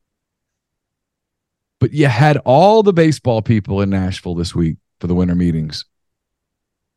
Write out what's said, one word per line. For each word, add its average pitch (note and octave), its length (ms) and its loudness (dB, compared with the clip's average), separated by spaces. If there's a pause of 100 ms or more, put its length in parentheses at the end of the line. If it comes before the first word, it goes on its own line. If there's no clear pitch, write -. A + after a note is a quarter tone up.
(1800)
But C3 120 -2
you D3 140 2
had C3+ 380 2
all G3 400 4
the G3+ 80 2
baseball C#3+ 500 0
people G2+ 380 -2
in G2 100 0
Nashville F2+ 460 -4
this E2+ 180 -6
week E2 220 -2 (240)
for E2+ 80 -6
the F2 80 -2
winter F2+ 180 0
meetings, D#2+ 520 -4 (1120)